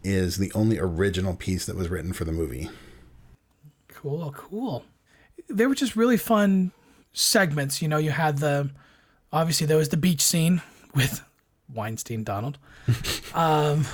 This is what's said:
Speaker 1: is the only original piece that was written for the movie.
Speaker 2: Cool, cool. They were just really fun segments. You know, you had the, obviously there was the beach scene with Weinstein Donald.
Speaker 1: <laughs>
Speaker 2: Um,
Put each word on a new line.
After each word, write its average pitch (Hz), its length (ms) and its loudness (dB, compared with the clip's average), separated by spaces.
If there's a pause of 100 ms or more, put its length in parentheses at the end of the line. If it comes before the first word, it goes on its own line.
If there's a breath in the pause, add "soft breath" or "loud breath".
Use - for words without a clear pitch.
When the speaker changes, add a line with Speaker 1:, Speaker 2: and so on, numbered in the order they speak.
Speaker 1:
is 95 360 0
the 95 160 0
only 107 260 2
original 92 560 0
piece 92 300 -4
that - 100 -8
was 90 120 -4
written 90 240 -6
for - 120 -6
the 80 80 -4
movie. 76 380 -6 (1160 loud breath)
Speaker 2:
Cool, 147 480 -8
cool. 196 480 -8 (640 soft breath)
They 233 180 2
were 269 80 2
just 262 220 -4
really 233 200 4
fun 196 560 4 (400 soft breath)
segments. 147 720 0
You 156 60 0
know, 151 100 2
you 156 120 2
had 147 280 0
the, 143 320 0 (640 soft breath)
obviously 160 340 0
there 156 100 4
was 151 140 2
the 170 60 0
beach 160 260 2
scene 170 400 2 (320 loud breath)
with - 280 0 (500)
Weinstein 110 520 -6
Donald. 107 340 -6 (280 loud breath)
Speaker 1:
<laughs> 117 120 2 (360 loud breath)
Speaker 2:
Um, 151 600 2